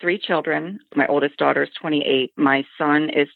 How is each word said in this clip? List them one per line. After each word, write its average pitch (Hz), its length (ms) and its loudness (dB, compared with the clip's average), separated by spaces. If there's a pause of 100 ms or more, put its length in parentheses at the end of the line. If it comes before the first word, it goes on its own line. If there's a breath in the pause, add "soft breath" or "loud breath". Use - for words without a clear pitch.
three 175 180 -2
children. 165 600 -4 (160)
My 135 140 2
oldest 143 280 0
daughter 143 280 2
is 139 60 -8 (100)
twenty-eight. 139 560 0
My 139 280 2 (140)
son 151 320 2
is 143 260 0